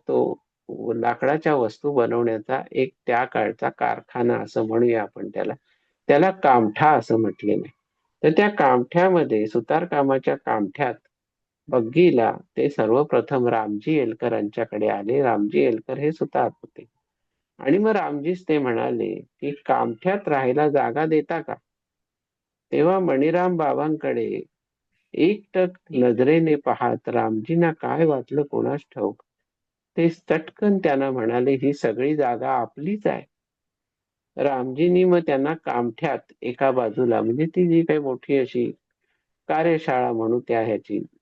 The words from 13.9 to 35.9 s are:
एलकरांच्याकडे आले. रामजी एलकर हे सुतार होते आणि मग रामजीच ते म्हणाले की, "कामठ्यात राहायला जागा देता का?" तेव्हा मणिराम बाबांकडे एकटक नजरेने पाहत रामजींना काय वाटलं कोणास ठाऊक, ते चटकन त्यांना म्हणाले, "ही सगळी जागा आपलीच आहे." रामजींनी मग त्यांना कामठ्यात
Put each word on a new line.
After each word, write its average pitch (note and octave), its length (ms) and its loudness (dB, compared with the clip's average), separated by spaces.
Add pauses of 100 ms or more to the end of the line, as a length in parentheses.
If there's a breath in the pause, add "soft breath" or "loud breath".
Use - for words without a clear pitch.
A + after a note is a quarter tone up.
एलकरांच्याकडे A2+ 880 -2
आले. A2 340 -2
रामजी A2 380 0
एलकर B2+ 380 -2
हे D3+ 140 -2
सुतार C#3 400 -4
होते - 320 -20 (760)
आणि D#3 180 2
मग G#3+ 140 2
रामजीच D#3+ 560 -4
ते D3+ 100 2
म्हणाले A#2+ 560 -2
की, - 360 -10 (160)
"कामठ्यात C3 600 -2
राहायला C#3 420 0
जागा C#3 360 2
देता D#3+ 340 0
का?" - 140 -10 (1160)
तेव्हा D#3+ 280 2
मणिराम E3+ 560 0
बाबांकडे C#3 720 -2 (840)
एकटक F#3 640 0 (140)
नजरेने C3+ 640 4 (100)
पाहत A#2+ 460 -2
रामजींना A#2+ 640 0
काय C#3 320 -2
वाटलं C#3 440 -2
कोणास A#2+ 300 -2 (140)
ठाऊक, G#2 280 -6 (760)
ते E3+ 140 2
चटकन F3+ 680 -2
त्यांना C#3 320 0
म्हणाले, B2 460 0
"ही C#3 180 0
सगळी B2+ 420 -2
जागा B2+ 360 -2
आपलीच D3 540 -4
आहे." - 180 -2 (1120)
रामजींनी C#3 680 2
मग F3+ 220 4
त्यांना C#3+ 280 0 (100)
कामठ्यात A#2+ 680 -4 (100)